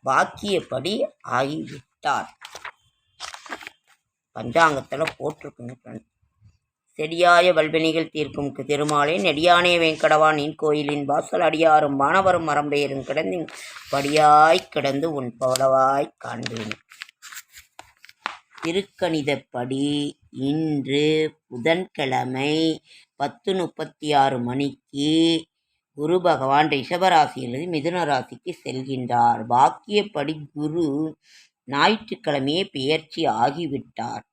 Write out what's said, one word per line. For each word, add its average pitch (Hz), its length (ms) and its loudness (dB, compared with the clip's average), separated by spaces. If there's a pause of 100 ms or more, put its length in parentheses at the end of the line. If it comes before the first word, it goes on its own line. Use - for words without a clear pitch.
வாக்கியப்படி 170 880 -2 (380)
ஆகிவிட்டார். 139 1000 -4 (2000)
பஞ்சாங்கத்துல 135 680 0 (160)
போட்டிருக்குங்க 131 580 -10
ஃப்ரெண்ட்ஸ். 110 320 -18 (920)
"செடியாய 175 540 4
வல்வினைகள் 160 580 0
தீர்க்கும் 143 440 -6
கு-, 135 100 -10
திருமாலே, 147 540 0
நெடியானே 175 600 4
வெங்கடவா, 156 560 4
நின் 151 200 -4
கோயிலின் 147 500 -2
வாசல் 151 360 -2
அடியாரும் 156 560 4
வானவரும் 170 520 2
மரம்பெயரும் 143 560 -2
கிடந்து 175 340 -4 (520)
படியாய் 151 800 6
கிடந்து 143 440 -2
உன் 131 180 -4 (100)
பவளவாய் 131 760 2
காண்பேன்." 117 580 -10 (1900)
திருக்கணிதப்படி 143 1200 -4 (440)
இன்று 143 760 -2 (420)
புதன்கிழமை 131 1080 -2 (600)
பத்து - 380 -6
முப்பத்தி 156 580 -6
ஆறு 135 260 4
மணிக்கு 139 720 -4 (840)
குரு 156 220 0
பகவான் 147 480 2
ரிஷப 147 400 -2
ராசியிலிருந்து 143 640 0
மிதுன 170 320 -2
ராசிக்கு 123 480 -4 (120)
செல்கின்றார். 127 840 0
வாக்கியப்படி 156 880 0 (180)
குரு 151 340 -2 (840)
ஞாயிற்றுக்கிழமையே 156 960 0 (100)
பெயர்ச்சி 151 500 -4 (160)
ஆகிவிட்டார். 131 960 -4